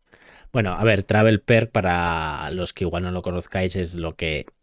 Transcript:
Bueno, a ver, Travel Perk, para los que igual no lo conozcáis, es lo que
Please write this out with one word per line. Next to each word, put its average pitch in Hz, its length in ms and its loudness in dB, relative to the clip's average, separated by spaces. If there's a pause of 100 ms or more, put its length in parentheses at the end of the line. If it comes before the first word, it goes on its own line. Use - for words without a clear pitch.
(520)
Bueno, 101 220 0
a 95 100 -2
ver, 104 200 4
Travel 107 360 4
Perk, 113 300 2
para 85 800 -2
los 90 240 -6
que - 100 -4
igual 87 200 -2
no 90 60 -4
lo 90 120 -4
conozcáis, 92 540 -4
es 87 180 -4
lo 80 220 -6
que 78 280 -4 (180)